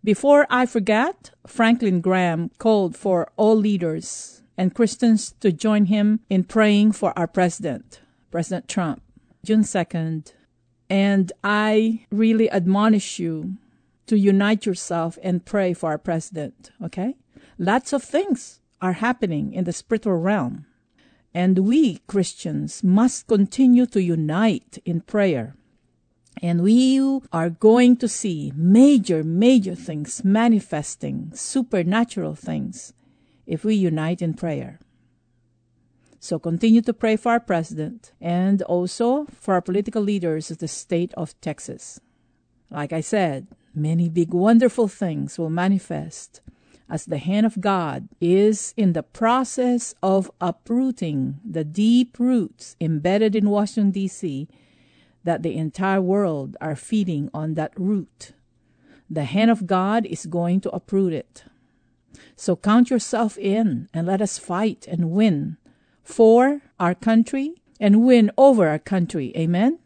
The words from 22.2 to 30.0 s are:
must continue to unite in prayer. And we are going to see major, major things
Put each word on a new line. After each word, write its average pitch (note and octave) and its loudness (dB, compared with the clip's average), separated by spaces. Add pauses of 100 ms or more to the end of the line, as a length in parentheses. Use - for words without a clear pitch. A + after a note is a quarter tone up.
must G#3 2
continue B3 4
to G3+ 0
unite E3 -2
in E3+ -4
prayer. E3 -2 (840)
And E3+ 0
we C4 2 (100)
are E3 -2
going A#3+ 6
to A#3 -2
see D3+ -6
major, F#3+ 6
major F#3+ 2
things D3+ -10